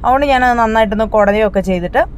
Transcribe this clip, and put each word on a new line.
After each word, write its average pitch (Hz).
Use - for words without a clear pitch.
അതുകൊണ്ട് 269
ഞാനത് 247
നന്നായിട്ടൊന്ന് 220
കുടയുകയൊക്കെ 202
ചെയ്തിട്ട് 180